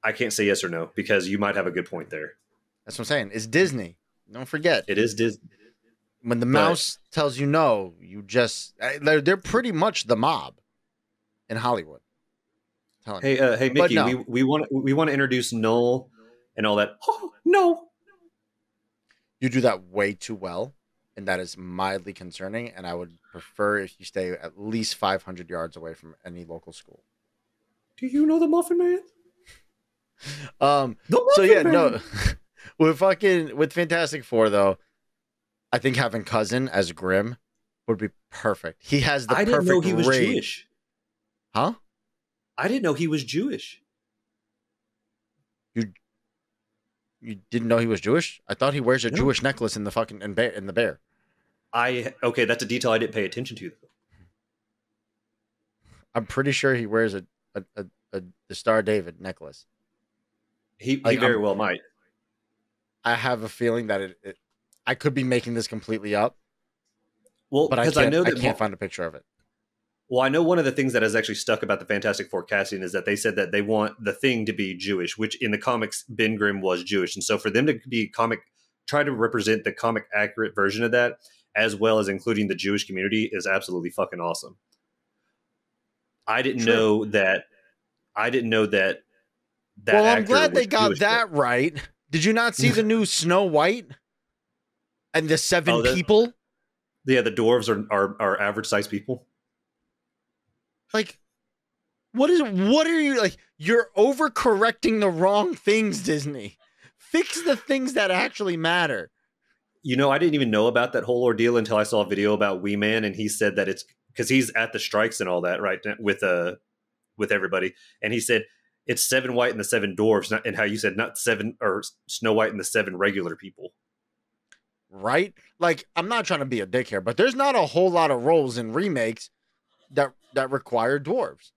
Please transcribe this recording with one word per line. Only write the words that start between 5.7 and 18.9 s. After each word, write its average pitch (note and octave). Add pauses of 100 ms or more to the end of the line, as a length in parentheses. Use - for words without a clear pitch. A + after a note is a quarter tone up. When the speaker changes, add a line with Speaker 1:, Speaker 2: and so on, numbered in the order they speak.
Speaker 2:
When A#2
the A#2+
Speaker 1:
But C3
Speaker 2:
mouse D#3 (120)
tells C#3+
you C#3+
no, A#2+
you F#2
just, A2+
uh, B2+
they're, D3+
they're E3+
pretty A3+
much F3+
the A#2
mob A2 (920)
in A2
Hollywood. G#2 (1040)
Telling G2+
Speaker 1:
Hey, C#3
Speaker 2:
you. C3+
Speaker 1:
uh, A#2+
hey, C3
Speaker 2:
But D#3+
Speaker 1:
Mickey, A#2
Speaker 2:
no. G#2+
Speaker 1:
we, B2+
we B2
want, D3+
we C3+
want D#3
to C#3+
introduce C3
Null A#2+ (460)
and A2
all G#2
that. G#2 (160)
<gasps> A4 (140)
No. F4 (1500)